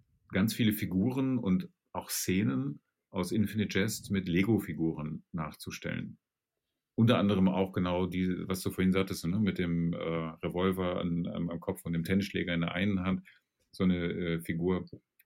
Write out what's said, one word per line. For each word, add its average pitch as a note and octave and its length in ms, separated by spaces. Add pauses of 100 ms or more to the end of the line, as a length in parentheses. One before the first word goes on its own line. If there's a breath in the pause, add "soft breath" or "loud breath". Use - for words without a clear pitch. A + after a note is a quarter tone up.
(340)
ganz G#2+ 200
viele G#2+ 200
Figuren B2 640
und F#2 320 (240)
auch F2+ 160
Szenen C3 720 (300)
aus F#2 200
Infinite G2 480
Jest A2 320
mit F#2+ 160
Lego-Figuren E2 1040
nachzustellen. - 840 (800)
Unter A2+ 220
anderem F#2+ 300
auch F#2 240
genau F2+ 360
die, F2+ 420
was F#2 120
du F#2+ 100
vorhin F#2 200
sagtest, F#2+ 340
ne, F#2 140
mit F#2+ 180
dem, E2+ 360
äh, E2+ 40 (460)
Revolver F2+ 560
an, F2 280
am, E2+ 220
am E2+ 120
Kopf - 240
und E2+ 80
dem E2+ 100
Tennisschläger F2 500
in E2+ 80
der F2 120
einen F#2+ 320
Hand, F#2 200 (460 loud breath)
so F#2+ 140
eine, F#2 100 (160)
äh, E2+ 300
Figur. E2+ 440 (400)